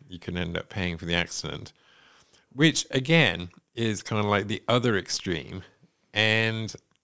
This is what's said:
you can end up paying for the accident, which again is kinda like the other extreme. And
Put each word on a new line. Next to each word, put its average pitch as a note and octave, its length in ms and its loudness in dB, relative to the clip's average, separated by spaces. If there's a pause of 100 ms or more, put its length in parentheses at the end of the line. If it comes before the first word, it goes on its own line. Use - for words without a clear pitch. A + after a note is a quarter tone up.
you E2+ 100 -14
can F2 180 -8
end E2+ 220 0
up - 100 -6
paying F2 300 -4
for D#2+ 80 -12
the E2+ 80 0
accident, - 580 -4 (800)
which C#3+ 380 2
again B2+ 580 2 (280)
is A2 260 -2
kinda G#2+ 220 0
like G2+ 240 2
the G#2 200 -4
other A#2 300 2
extreme. F2+ 640 -4 (500)
And A2 640 2 (300)